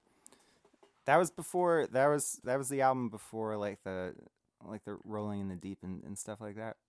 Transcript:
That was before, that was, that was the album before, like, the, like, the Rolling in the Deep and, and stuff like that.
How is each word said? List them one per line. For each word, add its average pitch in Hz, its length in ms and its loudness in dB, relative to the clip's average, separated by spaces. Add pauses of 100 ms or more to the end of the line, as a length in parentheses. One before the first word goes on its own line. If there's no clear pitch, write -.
(1080)
That 135 120 8
was 170 120 4
before, 170 640 2
that 131 140 6
was, 147 380 2
that 127 120 2
was 135 140 -2
the 139 100 0
album 131 300 4
before, 110 480 -4
like, 104 260 -4
the, 92 300 -4 (520)
like, 104 180 -12
the 104 200 -8
Rolling 104 380 -4
in 98 60 -4
the 95 60 -6
Deep 95 280 -10
and, 92 200 -8
and 101 160 -12
stuff 104 220 -10
like 104 160 -10
that. 110 200 -10 (120)